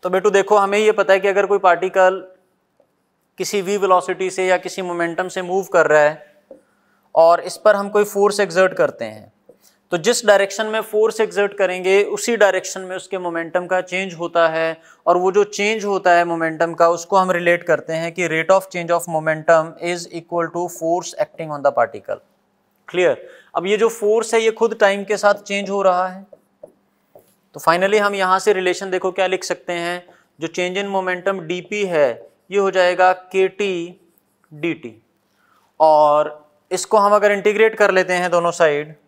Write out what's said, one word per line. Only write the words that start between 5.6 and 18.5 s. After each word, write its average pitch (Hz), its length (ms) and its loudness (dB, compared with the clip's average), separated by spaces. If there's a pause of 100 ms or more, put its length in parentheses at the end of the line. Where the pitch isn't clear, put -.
कर 160 140 4
रहा 151 140 4
है - 560 -2 (580)
और 165 260 4
इस 180 160 -10
पर 208 180 2
हम 202 140 -6
कोई 208 140 2
फोर्स 202 360 0
एक्सर्ट 185 340 0
करते 147 320 -2
हैं, 107 260 -18 (600)
तो 180 60 -4
जिस 226 280 -2
डायरेक्शन 202 420 2
में 214 140 -4
फोर्स 214 400 -2
एक्सर्ट 196 360 -2
करेंगे 185 460 0
उसी 202 340 -4
डायरेक्शन 190 440 0
में 185 140 -12
उसके 190 220 -10
मोमेंटम 170 500 -6
का 185 140 -2
चेंज 180 320 -8
होता 165 340 0
है, 160 340 -4 (240)
और 175 120 4
वो 180 140 0
जो 202 120 2
चेंज 208 420 -4
होता 190 280 2
है 175 120 4
मोमेंटम 165 480 -2
का 170 160 4
उसको 175 280 0
हम 185 140 2
रिलेट 175 320 0
करते 160 300 -2
हैं 165 200 -6
कि 175 140 -4
rate 160 280 2